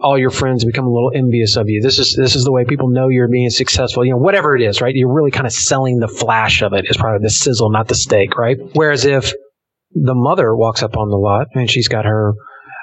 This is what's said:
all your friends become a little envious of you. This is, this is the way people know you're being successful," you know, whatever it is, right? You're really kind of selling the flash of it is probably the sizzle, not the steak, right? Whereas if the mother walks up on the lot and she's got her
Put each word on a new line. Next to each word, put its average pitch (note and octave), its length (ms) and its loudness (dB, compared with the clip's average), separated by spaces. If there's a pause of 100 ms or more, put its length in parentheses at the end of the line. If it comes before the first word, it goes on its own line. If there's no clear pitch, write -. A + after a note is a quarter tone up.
all C#3 160 2
your B2+ 120 0
friends B2+ 360 -2
become A#2+ 200 -2
a B2 60 0
little A#2+ 240 0
envious A#2 400 2
of G#2+ 140 0
you. G#2+ 120 0
This C3 180 0
is, - 180 -2
this C3 180 2
is B2+ 80 0
the C3+ 80 2
way B2 140 2
people C3 240 0
know B2+ 180 2
you're B2+ 220 2
being B2 200 0
successful," B2 540 -2
you B2+ 80 2
know, B2 60 0
whatever D3+ 400 2
it A#2+ 40 0
is, G#2 200 0
right? B2+ 120 0
You're B2+ 200 2
really D3 180 2
kind - 160 -2
of A2+ 60 -4
selling C3 460 0
the A2+ 100 0
flash A2+ 520 0
of G2+ 120 0
it G2 160 0
is - 80 0
probably G#2+ 260 0
the A2 60 0
sizzle, A2+ 420 0
not A2 160 0
the B2 80 0
steak, G2+ 420 0
right? A#2+ 200 0 (160)
Whereas D3 320 2
if C#3 260 2 (640)
the C3+ 220 0
mother B2 400 2
walks A2+ 280 0
up A2 120 -6
on G#2+ 140 -2
the G#2 80 0
lot G2+ 360 0
and B2+ 160 -2
she's A#2+ 200 0
got G#2+ 160 -2
her G#2+ 280 0 (500)